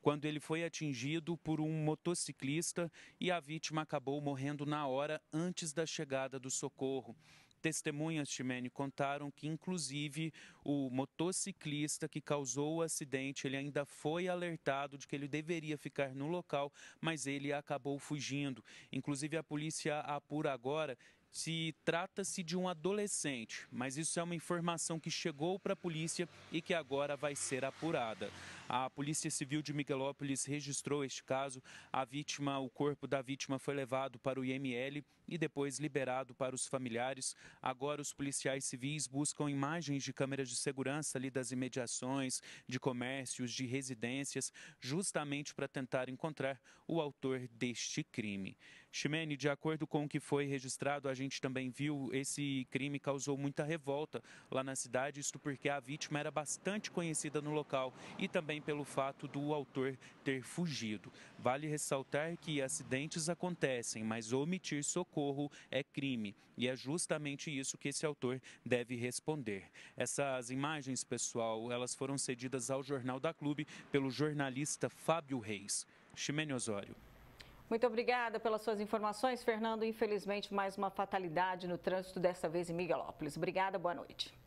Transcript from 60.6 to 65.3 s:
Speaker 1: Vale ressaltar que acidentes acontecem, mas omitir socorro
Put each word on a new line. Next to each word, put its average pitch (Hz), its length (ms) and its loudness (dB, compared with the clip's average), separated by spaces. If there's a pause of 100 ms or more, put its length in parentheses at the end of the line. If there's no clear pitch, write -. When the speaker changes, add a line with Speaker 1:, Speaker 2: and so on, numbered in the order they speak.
Speaker 1:
Vale 131 300 2
ressaltar 151 680 0
que 156 240 0
acidentes 139 680 0
acontecem, 135 760 0
mas 110 300 0
omitir 147 500 0
socorro 143 680 0 (180)